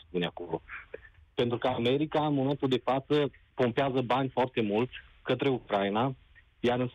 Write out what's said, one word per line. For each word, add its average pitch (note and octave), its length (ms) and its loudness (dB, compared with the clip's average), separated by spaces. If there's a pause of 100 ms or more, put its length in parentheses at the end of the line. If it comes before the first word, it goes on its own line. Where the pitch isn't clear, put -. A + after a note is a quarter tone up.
spune F2 200 -2
acolo. D#2+ 360 -8 (720)
Pentru A#2 240 0
că - 100 -2
America, C#3+ 580 0
în D3+ 80 2
momentul C#3 340 0
de B2+ 160 0
față, C3+ 460 0 (240)
pompează B2+ 460 0
bani B2+ 280 0
foarte B2+ 320 -2
mulți G#2+ 320 0 (300)
către C3 260 0
Ucraina, A2 640 0 (460)
iar B2 200 2
în B2 140 -2